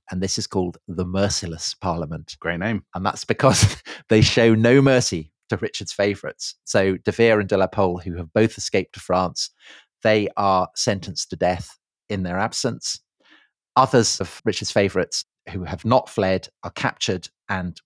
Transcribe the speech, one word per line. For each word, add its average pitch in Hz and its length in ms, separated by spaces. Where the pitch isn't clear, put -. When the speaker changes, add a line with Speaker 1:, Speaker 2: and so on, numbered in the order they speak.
Speaker 1:
and 92 140
this - 160
is - 80
called 90 400
the 90 180
Merciless 92 680
Parliament. 82 640
Speaker 2:
Great 87 180
name. 101 260
Speaker 1:
And 92 100
that's - 200
because - 580
<laughs> - 160
they 110 120
show 113 340
no 117 260
mercy 123 500
to 104 80
Richard's - 360
favourites. - 720
So 95 340
de 104 140
Vere 113 280
and 101 80
de 101 100
la 95 100
Pole, 92 320
who 90 160
have 85 180
both 110 240
escaped - 360
to - 60
France, 90 520
they 107 260
are 95 380
sentenced - 540
to - 60
death 90 420
in 98 140
their 90 160
absence. 117 600
Others 127 440
of - 240
Richard's - 280
favourites 98 540
who 92 120
have 90 220
not 127 240
fled 95 380
are 98 80
captured - 580
and 90 380